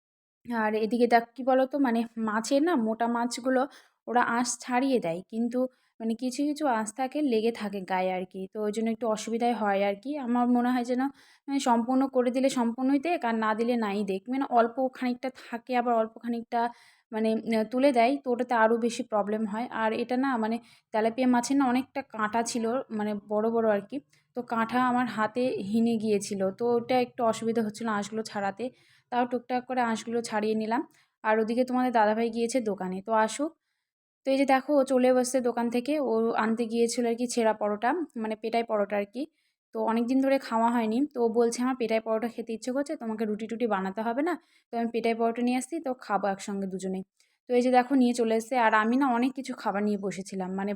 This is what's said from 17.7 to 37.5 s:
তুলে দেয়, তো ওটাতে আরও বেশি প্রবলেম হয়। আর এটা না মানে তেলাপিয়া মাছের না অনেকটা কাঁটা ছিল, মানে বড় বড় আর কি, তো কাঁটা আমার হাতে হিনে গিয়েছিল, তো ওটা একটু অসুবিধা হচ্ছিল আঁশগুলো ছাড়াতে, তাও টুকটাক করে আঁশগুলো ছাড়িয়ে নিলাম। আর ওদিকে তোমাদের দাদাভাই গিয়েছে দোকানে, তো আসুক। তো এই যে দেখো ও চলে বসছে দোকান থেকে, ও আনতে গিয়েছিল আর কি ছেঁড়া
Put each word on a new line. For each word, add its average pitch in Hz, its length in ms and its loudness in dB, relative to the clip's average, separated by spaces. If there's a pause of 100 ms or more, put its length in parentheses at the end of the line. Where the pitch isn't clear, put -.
তুলে 254 220 4
দেয়, 233 280 4
তো - 100 -16
ওটাতে 247 240 -2
আরও 220 240 6
বেশি 233 260 -2
প্রবলেম 208 420 -2
হয়। 214 240 -4
আর 220 240 -2
এটা 240 220 -2
না 269 200 0
মানে 220 200 -2 (380)
তেলাপিয়া 226 340 0
মাছের 247 300 2
না 285 100 4
অনেকটা 254 320 -2 (100)
কাঁটা 214 320 -2
ছিল, 233 220 -4 (260)
মানে 214 220 -4 (160)
বড় 214 220 0
বড় 226 200 2
আর 202 160 2
কি, 254 100 -10 (400)
তো 247 60 -6
কাঁটা 226 440 -2
আমার 247 220 2
হাতে 214 340 -2 (200)
হিনে 226 360 2
গিয়েছিল, 202 420 -2 (120)
তো 233 200 -6
ওটা 240 280 0
একটু 247 240 -4
অসুবিধা 226 380 0
হচ্ছিল 214 260 -6
আঁশগুলো 208 340 -4
ছাড়াতে, 202 420 -6 (480)
তাও 247 140 2
টুকটাক 247 400 -4
করে 254 160 -2
আঁশগুলো 226 400 -2
ছাড়িয়ে 220 400 -2
নিলাম। 226 200 -2 (420)
আর 220 140 2
ওদিকে 226 260 2
তোমাদের 254 280 0
দাদাভাই 226 380 2
গিয়েছে 233 300 -2
দোকানে, 185 420 -4
তো 226 140 -6
আসুক। 220 340 0 (760)
তো - 40 -
এই 269 100 4
যে 277 60 2
দেখো 269 320 2
ও 269 60 6
চলে 254 280 4
বসছে 254 280 2
দোকান 233 300 0
থেকে, 247 300 -2
ও 240 120 0 (240)
আনতে 226 300 0
গিয়েছিল 233 420 0
আর 226 100 0
কি 247 100 -2
ছেঁড়া 220 260 2